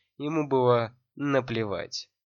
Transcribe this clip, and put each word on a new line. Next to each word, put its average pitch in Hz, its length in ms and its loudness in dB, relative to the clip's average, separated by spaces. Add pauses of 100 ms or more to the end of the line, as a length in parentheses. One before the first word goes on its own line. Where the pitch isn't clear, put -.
(180)
Ему 151 280 -2
было 123 480 2 (200)
наплевать. 127 960 -4 (220)